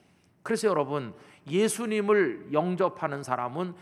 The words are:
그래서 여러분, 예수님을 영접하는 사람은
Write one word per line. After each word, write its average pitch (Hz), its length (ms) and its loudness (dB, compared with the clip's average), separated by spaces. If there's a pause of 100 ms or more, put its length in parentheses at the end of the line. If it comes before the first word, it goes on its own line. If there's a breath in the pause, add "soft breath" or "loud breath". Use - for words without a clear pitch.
(460 soft breath)
그래서 226 220 0
여러분, 143 480 0 (340 loud breath)
예수님을 208 1040 2
영접하는 165 720 0
사람은 131 580 -6